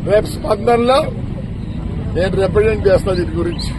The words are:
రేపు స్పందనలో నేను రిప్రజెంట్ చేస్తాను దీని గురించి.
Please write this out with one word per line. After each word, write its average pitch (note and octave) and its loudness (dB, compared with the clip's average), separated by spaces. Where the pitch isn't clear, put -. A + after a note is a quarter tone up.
రేపు G#3 4
స్పందనలో A#3 2
నేను F3+ 0
రిప్రజెంట్ G#3 2
చేస్తాను F#3 4
దీని E3 -2
గురించి. E3+ -2